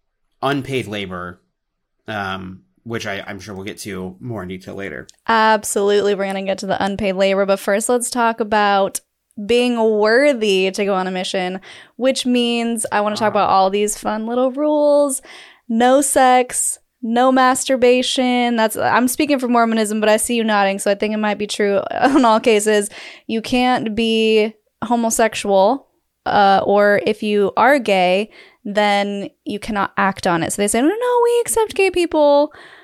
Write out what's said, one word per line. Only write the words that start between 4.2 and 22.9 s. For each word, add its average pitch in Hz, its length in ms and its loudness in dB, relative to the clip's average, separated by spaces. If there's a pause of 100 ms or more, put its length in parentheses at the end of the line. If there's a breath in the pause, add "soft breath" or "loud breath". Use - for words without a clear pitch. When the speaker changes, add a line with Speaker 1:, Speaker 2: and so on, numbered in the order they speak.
Speaker 1:
more 117 220 -10
in 90 60 -12
detail 95 260 -14
later. 92 320 -12 (200)
Speaker 2:
Absolutely. 208 880 0
We're 196 120 -6
gonna 196 160 -6
get 190 160 -4
to - 80 -10
the 190 160 -4
unpaid 196 340 -2
labor, 196 300 2
but 196 140 0
first 208 280 -2
let's 247 220 0
talk 226 300 -2
about 208 600 0 (460)
being 240 320 2
worthy 220 920 2
to 202 140 -2
go 196 100 0
on 185 120 -2
a 185 40 -4
mission, 185 500 -4 (360 loud breath)
which 262 300 0
means 233 680 0
I 208 80 0
wanna 208 160 -2
talk 214 100 -2
Speaker 1:
Ah. 208 40 2
Speaker 2:
about 202 200 0
all 190 200 4
these 208 260 0
fun 214 300 -6
little 247 260 -2
rules. 294 680 2 (460 loud breath)
No 247 320 4
sex, 254 800 2 (240)
no 240 280 2
masturbation. 254 1300 2
That's, 220 200 0
I'm 220 320 2
speaking 285 300 0
for 247 100 -4
Mormonism, 226 520 0
but 208 80 2
I 214 80 4
see 233 180 -2
you 226 100 0
nodding, 202 340 0
so 202 120 -2
I 202 40 2
think 214 200 -4
it 214 40 -4
might 208 200 -2
be 208 80 -4
true 202 400 0
<laughs> - 40 -10
in 269 340 2
all 226 160 4
cases. 214 500 2 (360 loud breath)